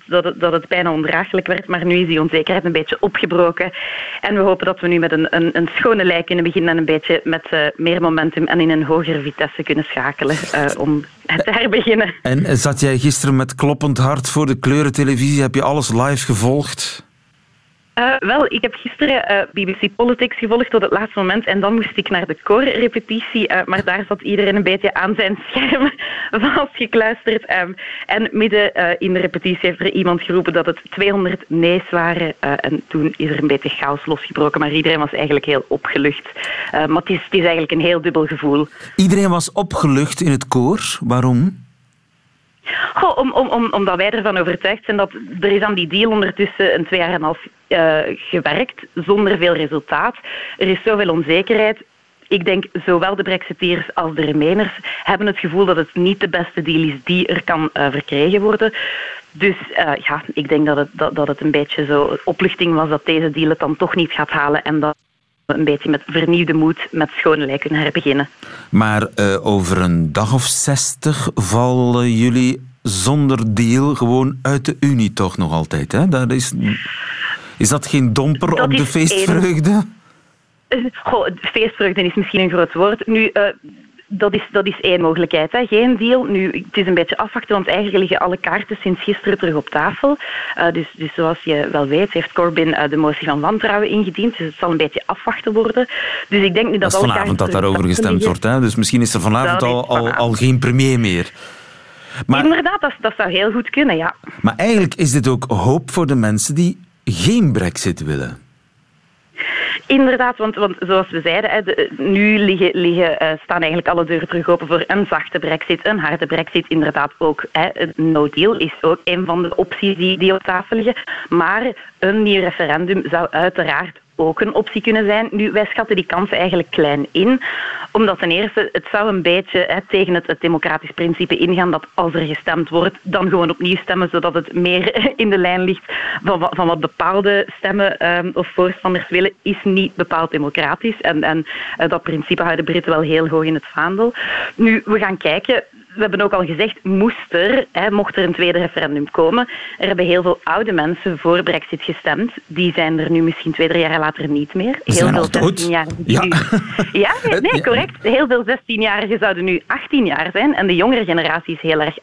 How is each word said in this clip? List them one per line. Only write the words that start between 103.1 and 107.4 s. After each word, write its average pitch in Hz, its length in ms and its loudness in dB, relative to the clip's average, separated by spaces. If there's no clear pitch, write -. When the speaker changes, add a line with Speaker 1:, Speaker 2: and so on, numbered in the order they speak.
Speaker 1:
zou 196 140 -2
heel 190 220 2
goed 233 180 -4
kunnen, 269 260 2
ja. 165 180 -2
Speaker 2:
maar 190 160 2
eigenlijk 196 380 2
is 156 180 2
dit 131 160 2
ook 127 200 0
hoop 113 420 2
voor 170 160 0
de 139 80 2
mensen 107 400 0
die 175 260 0
geen 135 480 2